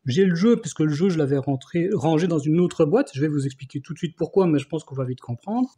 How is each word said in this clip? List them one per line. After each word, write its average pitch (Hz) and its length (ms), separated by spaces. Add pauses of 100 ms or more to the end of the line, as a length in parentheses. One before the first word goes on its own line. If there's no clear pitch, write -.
J'ai 151 180
le 180 100
jeu, 226 240
puisque - 220
le 156 120
jeu, 175 180
je 160 80
l'avais 143 180
rentré, 139 560
rangé 160 360
dans 170 100
une 151 220
autre 170 260
boîte. 220 260
Je 135 80
vais 156 80
vous 147 160
expliquer 139 360
tout 160 120
de 147 60
suite - 180
pourquoi, 185 300
mais 151 120
je 139 80
pense 156 180
qu'on 139 100
va 131 100
vite 127 160
comprendre. 220 580